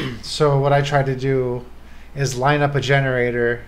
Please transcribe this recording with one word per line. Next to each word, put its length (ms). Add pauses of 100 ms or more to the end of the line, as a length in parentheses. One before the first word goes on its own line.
(220)
So 380
what 120
I 120
try 180
to 140
do 500 (500)
is 220
line 240
up 140
a 60
generator. 880